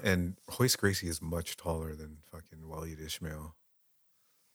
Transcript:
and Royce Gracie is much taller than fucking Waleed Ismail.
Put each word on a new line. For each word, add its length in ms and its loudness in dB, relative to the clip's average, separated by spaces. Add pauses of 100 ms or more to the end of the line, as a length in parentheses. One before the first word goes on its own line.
and 320 4 (240)
Royce 160 6
Gracie 320 4
is 140 -2
much 340 -2
taller 380 -2
than 240 -12 (120)
fucking 280 -16 (100)
Waleed 360 -8
Ismail. 500 -6 (1000)